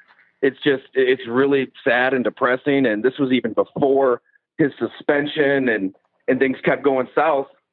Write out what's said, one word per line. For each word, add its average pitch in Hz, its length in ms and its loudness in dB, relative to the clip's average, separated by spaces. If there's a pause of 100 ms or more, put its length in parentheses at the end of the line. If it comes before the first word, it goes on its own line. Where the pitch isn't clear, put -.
(420)
it's 135 200 -2
just, 135 220 0 (100)
it's 127 320 0
really 135 460 0 (100)
sad 127 300 0
and 127 100 0
depressing. 131 600 -2
And 107 180 0
this 131 160 -2
was 131 140 0
even 117 220 -2
before 135 680 0 (380)
his 147 200 0
suspension 139 880 -2
and, 95 260 -2 (340)
and 127 100 0
things 131 240 0
kept 139 200 -2
going 131 320 0
south. 151 320 0 (260)